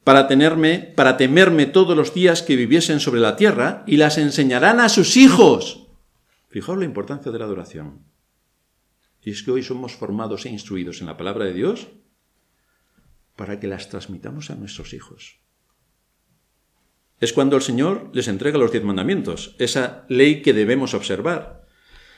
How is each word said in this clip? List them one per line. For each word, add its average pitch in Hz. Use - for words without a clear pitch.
para 135
tenerme, 160
para 131
temerme 156
todos 175
los 151
días 175
que 139
viviesen 143
sobre 120
la 107
tierra, 175
y 143
las 151
enseñarán 143
a 226
sus 208
hijos.'". 254
Fijaos 160
la 190
importancia 123
de 113
la 113
adoración. 80
Y 110
es 104
que 127
hoy 131
somos 127
formados 104
e 123
instruidos 92
en 90
la 80
palabra 101
de 92
Dios 165
para 101
que 101
las 95
transmitamos 131
a -
nuestros -
hijos. -
Es 117
cuando 139
el 135
Señor 143
les 120
entrega 123
los 120
diez 110
mandamientos, 101
esa 127
ley 147
que 139
debemos 117
observar. 104